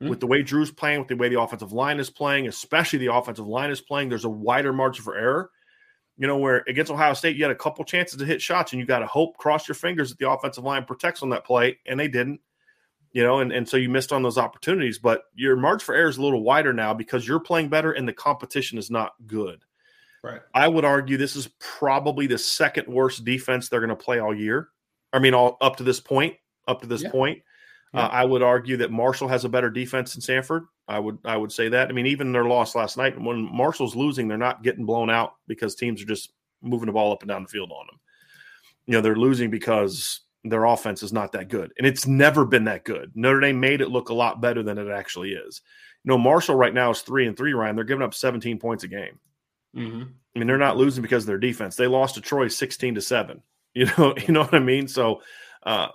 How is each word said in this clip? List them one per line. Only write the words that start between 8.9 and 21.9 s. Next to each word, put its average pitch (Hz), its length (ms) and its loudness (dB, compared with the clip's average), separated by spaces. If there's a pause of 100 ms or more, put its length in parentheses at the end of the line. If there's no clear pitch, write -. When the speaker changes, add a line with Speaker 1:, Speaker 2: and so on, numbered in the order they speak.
Speaker 2:
hope, 165 320 -2
cross 151 280 0
your 143 100 -8
fingers 165 340 -4
that 82 100 -18
the 131 100 0
offensive 131 360 -4
line 139 180 -2
protects 143 400 -6
on 135 60 -4
that 120 160 -4
play, 123 400 2
and 131 120 -6
they 147 120 -2
didn't. 123 320 -2 (720)
You 123 80 2
know, 127 200 4
and, 127 100 -2
and 120 180 -4
so 135 80 2
you 127 120 2
missed 131 220 0
on 135 120 0
those 120 160 0
opportunities. 123 580 -2
But 113 280 2 (100)
your 131 200 2
margin 160 300 0
for - 80 -6
error 160 160 4
is 127 80 -6
a 135 60 -4
little 131 180 2
wider 135 320 4
now 110 220 0
because 113 320 -6
you're 151 120 0
playing 165 300 -2
better 156 220 2
and 131 160 -4
the 113 60 -6
competition 135 640 -4
is 104 100 -12
not 113 240 -4 (140)
good. 104 360 -8 (600)
Speaker 1:
Right. 117 180 -12 (140)
Speaker 2:
I 139 120 8
would 160 160 4
argue 139 340 2
this 139 180 -2
is 135 120 -8 (120)
probably 139 680 0